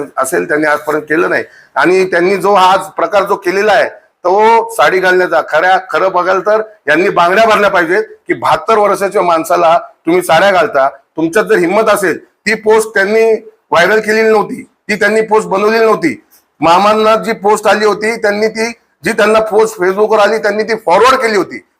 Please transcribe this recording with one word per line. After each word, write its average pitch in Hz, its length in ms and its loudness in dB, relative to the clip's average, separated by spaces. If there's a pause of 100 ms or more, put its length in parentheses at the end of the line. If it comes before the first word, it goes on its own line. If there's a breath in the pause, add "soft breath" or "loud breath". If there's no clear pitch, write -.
(160)
असेल, 170 320 -4
त्यांनी 156 180 -2
आजपर्यंत 147 360 -2
केलं 165 280 -2
नाही. 135 140 -2 (300 soft breath)
आणि 185 360 2
त्यांनी 180 260 0
जो 190 180 0
हा 185 180 4
आज 196 80 0
प्रकार 180 440 -2
जो 196 120 -2
केलेला 196 360 -2
आहे, 160 160 2 (360)
तो 220 480 2
साडी 160 260 0
घालण्याचा, 180 500 0
खऱ्या, 180 320 0 (100)
खरं 180 220 -2
बघाल 185 280 -2
तर 208 220 0 (260 loud breath)
यांनी 165 200 0
बांगड्या 185 380 2
भरल्या 208 240 2
पाहिजेत 185 340 0 (220)
की 170 80 -4
बहात्तर 151 440 -2
वर्षाच्या 196 440 0
माणसाला 170 560 0
तुम्ही 170 440 -2
साड्या 175 280 2
घालता. 143 380 0
तुमच्यात 165 560 -4
जर 196 120 0
हिंमत 190 320 0
असेल, 196 360 -2
ती - 300 -8
पोस्ट 220 400 0
त्यांनी 214 520 0 (240)
व्हायरल 185 300 2
केलेली 214 280 0
नव्हती, 208 340 -2
ती - 320 -10
त्यांनी 208 260 0
पोस्ट 214 280 0
बनवलेली 208 360 0
नव्हती. 175 400 -2 (360 soft breath)
मामांना 208 560 2
जी 214 160 -4
पोस्ट 208 340 -2
आली 208 180 2
होती, 214 320 -2
त्यांनी 214 320 -2
ती, 220 240 -6 (320)
जी 190 80 -4
त्यांना 214 280 2
पोस्ट 220 400 -2
Facebook-वर 196 380 0
आली, 208 200 2
त्यांनी 214 240 -2
ती 220 120 -4
फॉरवर्ड 220 460 2
केली 226 160 -2
होती. 139 280 -6 (160)